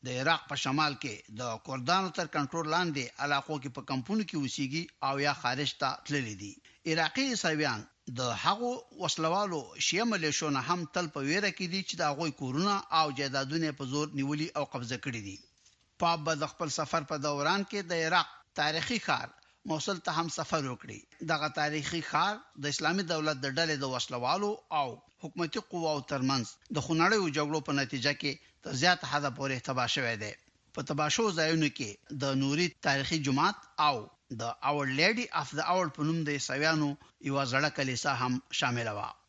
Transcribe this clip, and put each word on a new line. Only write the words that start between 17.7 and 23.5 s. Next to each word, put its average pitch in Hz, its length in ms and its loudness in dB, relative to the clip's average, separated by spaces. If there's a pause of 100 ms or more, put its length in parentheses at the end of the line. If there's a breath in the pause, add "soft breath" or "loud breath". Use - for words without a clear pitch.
کې 202 100 -4 (100)
د - 20 0 (120)
عراق 165 320 2 (240)
تاریخي 156 460 0
ښار - 340 -2 (300 soft breath)
موصل 165 360 -2
ته 170 100 -2
هم 165 120 0
سفر 156 360 -2
وکړي. 120 360 -8 (300)
دغه 151 180 2 (100)
تاریخي 151 500 -2
ښار 185 260 2 (280)
د 143 100 0
اسلامي 170 380 0
دولت 156 300 0
د 139 60 -2 (120)